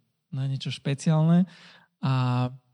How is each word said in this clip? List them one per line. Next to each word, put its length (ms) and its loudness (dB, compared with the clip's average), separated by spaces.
na 160 -6
niečo 240 -6
špeciálne 800 2
a 80 0